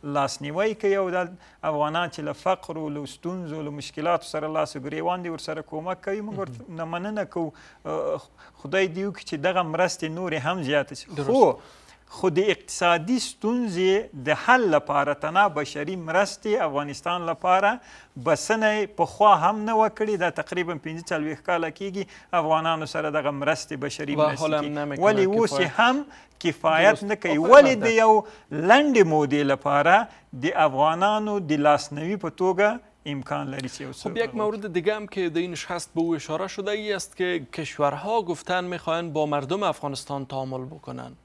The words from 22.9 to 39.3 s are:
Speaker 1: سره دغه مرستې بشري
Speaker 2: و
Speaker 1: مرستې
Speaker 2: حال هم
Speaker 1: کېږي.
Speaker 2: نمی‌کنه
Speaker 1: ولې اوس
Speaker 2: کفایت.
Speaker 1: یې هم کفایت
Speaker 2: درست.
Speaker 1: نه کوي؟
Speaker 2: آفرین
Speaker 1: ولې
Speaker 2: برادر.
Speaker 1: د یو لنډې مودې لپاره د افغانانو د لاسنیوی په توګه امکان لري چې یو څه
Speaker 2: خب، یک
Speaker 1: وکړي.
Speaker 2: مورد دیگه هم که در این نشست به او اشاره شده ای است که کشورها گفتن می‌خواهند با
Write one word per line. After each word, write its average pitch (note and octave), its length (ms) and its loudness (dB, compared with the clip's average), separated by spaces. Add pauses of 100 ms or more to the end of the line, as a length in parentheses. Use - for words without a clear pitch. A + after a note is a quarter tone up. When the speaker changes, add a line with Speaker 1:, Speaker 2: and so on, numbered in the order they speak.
Speaker 1:
سره D#3 240 -4
دغه C#3+ 240 -2
مرستې D3 460 -4
بشري C#3+ 280 -6
Speaker 2:
و D3 60 2
Speaker 1:
مرستې D3+ 200 0
Speaker 2:
حال D#3 120 0
هم D3+ 100 0
Speaker 1:
کېږي. D3 140 -6
Speaker 2:
نمی‌کنه D3 260 -4
Speaker 1:
ولې G3+ 240 4
اوس G#3+ 240 2
Speaker 2:
کفایت. F3 160 0
Speaker 1:
یې - 20 -2 (100)
هم C4 260 4 (400)
کفایت E3 500 4
Speaker 2:
درست. - 160 -10
Speaker 1:
نه G#3+ 40 0
کوي؟ E3 220 -2
Speaker 2:
آفرین E3 140 6
Speaker 1:
ولې C4+ 240 12
Speaker 2:
برادر. G#3+ 100 -2
Speaker 1:
د A3+ 120 4
یو A3 160 8 (560)
لنډې B3+ 420 8
مودې D3 400 2
لپاره C#3+ 560 4 (400)
د - 180 -2
افغانانو F#3 720 2 (140)
د D3 160 0
لاسنیوی D3 580 0
په D#3 160 -6
توګه F#3+ 720 0
امکان C#3+ 400 -8
لري C3 220 -8
چې - 60 -14
یو C3+ 120 -12
څه - 100 -18
Speaker 2:
خب، F3+ 140 -6
یک A3+ 120 -2
Speaker 1:
وکړي. B3 120 -12
Speaker 2:
مورد G#3+ 380 -4
دیگه G3+ 160 0
هم G#3+ 120 -10
که F#3 220 -4
در E3+ 160 -2
این F3+ 140 -8
نشست - 340 -10
به E3 80 -2
او E3+ 140 0
اشاره D#3+ 320 -6 (100)
شده G3+ 140 -4 (100)
ای G#3+ 120 -4
است - 280 -10
که F3+ 240 -2 (160)
کشورها D3+ 600 -2 (120)
گفتن F3+ 420 -4
می‌خواهند E3+ 380 -4
با D3+ 120 0 (120)